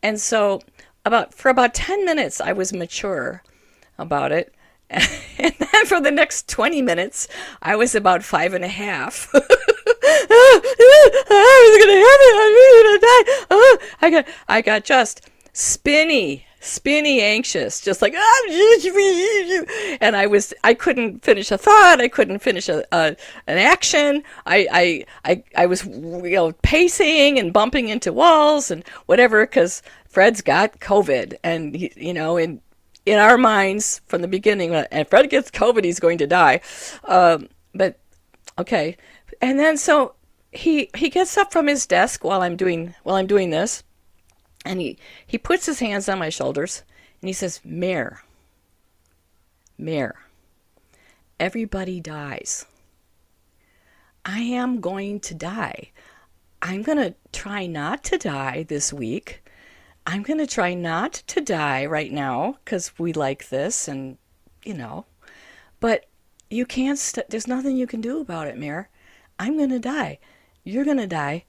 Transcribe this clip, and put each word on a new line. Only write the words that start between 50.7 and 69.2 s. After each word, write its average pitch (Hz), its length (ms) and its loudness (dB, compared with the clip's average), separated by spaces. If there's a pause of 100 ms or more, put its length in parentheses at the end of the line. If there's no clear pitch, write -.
everybody 190 600 -10
dies. 151 680 -16 (1600)
I 196 140 -12
am 247 420 -8
going 196 400 -12
to - 120 -16
die. 180 580 -14 (720)
I'm 190 220 -10
gonna 277 320 -6 (160)
try 202 340 -14
not 165 400 -12
to 370 120 -6
die 135 500 -10
this 147 260 -8
week. 117 500 -14 (640)
I'm 196 160 -10
gonna 302 240 -8
try 180 260 -6
not 175 400 -8 (140)
to - 120 -8
die 147 460 -6
right 151 260 -8
now 139 540 -8
'cause - 320 -12
we 170 160 -8
like 139 360 -10
this 147 380 -8
and, 135 300 -16 (460)
you 220 100 -16
know, 139 320 -16 (720)
but 226 260 -6 (440)
you 240 160 -8
can't 269 320 -6
st-, - 320 -12
there's 220 180 -12
nothing 262 300 -8
you 254 80 -6
can 226 160 -14
do 247 180 -10
about 165 280 -12
it, 135 100 -16
Mare. 151 320 -14 (480)